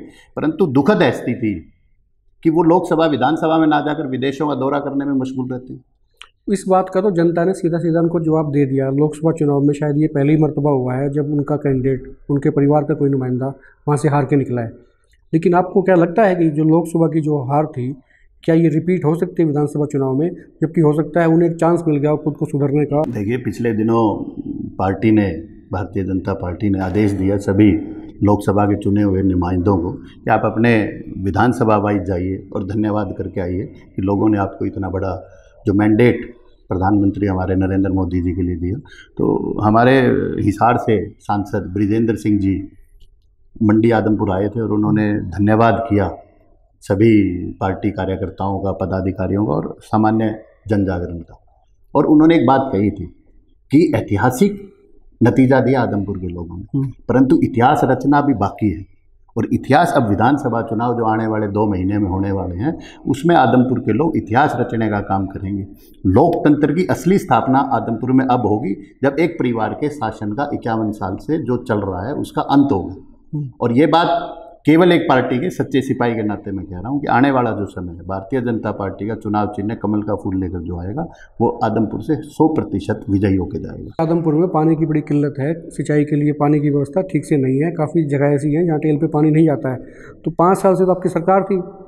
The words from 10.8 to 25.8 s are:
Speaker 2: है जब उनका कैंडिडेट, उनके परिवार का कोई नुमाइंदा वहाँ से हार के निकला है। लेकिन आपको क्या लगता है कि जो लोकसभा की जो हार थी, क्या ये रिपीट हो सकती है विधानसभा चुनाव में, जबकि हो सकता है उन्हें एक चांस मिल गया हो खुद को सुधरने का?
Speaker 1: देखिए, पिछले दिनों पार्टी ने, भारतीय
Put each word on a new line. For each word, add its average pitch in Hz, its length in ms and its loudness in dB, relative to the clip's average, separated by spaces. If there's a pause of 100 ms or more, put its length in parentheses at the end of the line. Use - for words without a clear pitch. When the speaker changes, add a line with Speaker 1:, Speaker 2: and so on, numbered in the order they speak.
Speaker 2:
है 139 160 -2
जब 143 220 -2
उनका 147 240 0
कैंडिडेट, 135 600 -2 (140)
उनके 147 200 0
परिवार 147 340 2
का 151 100 -2
कोई 143 160 0
नुमाइंदा 127 360 -2 (420)
वहाँ 147 80 2
से 151 120 -2
हार 143 160 2
के 143 120 0
निकला 120 260 0
है। 117 100 -8 (600)
लेकिन 170 220 2
आपको 180 280 2
क्या 190 120 2
लगता 175 300 4
है 185 120 2
कि 165 140 2
जो 151 140 0
लोकसभा 165 420 2
की 160 140 -2
जो 151 180 0
हार 139 280 0
थी, 131 300 -8 (480)
क्या 165 100 2
ये 165 140 4
रिपीट 165 360 0
हो 151 100 2
सकती 170 280 -2
है 165 60 2
विधानसभा 147 380 0
चुनाव 135 300 -2
में, 160 140 0 (300)
जबकि 165 200 0
हो 151 120 6
सकता 151 280 0
है 165 80 4
उन्हें 165 220 4
एक 165 60 -4
चांस 165 320 2
मिल 151 80 2
गया 143 140 0
हो 151 60 2
खुद 151 180 -4
को 151 120 -4
सुधरने 143 380 0
का? 143 180 0
Speaker 1:
देखिए, 117 340 -2
पिछले 120 360 -2
दिनों 110 520 2 (540)
पार्टी 98 320 2
ने, 104 220 4 (400)
भारतीय 95 320 -4